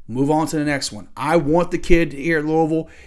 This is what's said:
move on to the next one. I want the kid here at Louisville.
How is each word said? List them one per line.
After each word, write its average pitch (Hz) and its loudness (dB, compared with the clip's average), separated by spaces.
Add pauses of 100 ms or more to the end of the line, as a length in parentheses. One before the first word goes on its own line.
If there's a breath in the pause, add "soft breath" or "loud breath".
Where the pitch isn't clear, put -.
move 135 0
on 156 2
to 160 -4
the 147 -2
next 143 -4
one. 104 -14
I 143 0
want 165 2
the 170 -4
kid 165 4
here 147 -2
at 147 -4
Louisville. 160 0 (160 loud breath)